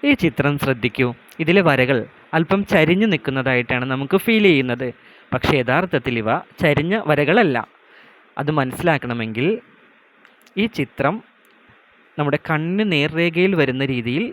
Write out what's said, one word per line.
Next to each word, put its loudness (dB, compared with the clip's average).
ഈ 4
ചിത്രം 0
ശ്രദ്ധിക്കൂ. -2
ഇതിലെ 4
വരകൾ 2
അല്പം 0
ചരിഞ്ഞു 4
നിൽക്കുന്നതായിട്ടാണ് -2
നമുക്ക് -2
ഫീൽ 2
ചെയ്യുന്നത്. 2
പക്ഷേ 0
യഥാർത്ഥത്തിൽ -2
ഇവ -2
ചരിഞ്ഞ 0
വരകളല്ല. 2
അത് -4
മനസ്സിലാക്കണമെങ്കിൽ -2
ഈ 0
ചിത്രം -2
നമ്മുടെ 2
കണ്ണിന് -2
നേർരേഖയിൽ 0
വരുന്ന -2
രീതിയിൽ -2